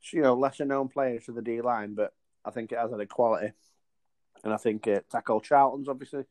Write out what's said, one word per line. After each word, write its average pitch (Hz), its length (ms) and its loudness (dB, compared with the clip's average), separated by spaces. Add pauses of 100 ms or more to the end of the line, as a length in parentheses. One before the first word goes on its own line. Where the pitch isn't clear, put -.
(140)
you 170 80 2
know, 127 140 6
lesser-known 139 540 0
players 127 360 -2
to 123 60 -14
the 117 100 -8
D 117 200 -2
line, 110 340 -2
but 104 180 -2 (320)
I 110 60 -8
think 113 200 -8
it 117 60 -4
has 117 160 -2
added 104 160 -6
quality. 107 440 2 (920)
And 107 100 -2
I 107 40 -2
think, 107 300 0
uh, 101 120 4 (100)
Taco 113 300 0
Charlton's 139 500 4
obviously 135 420 -8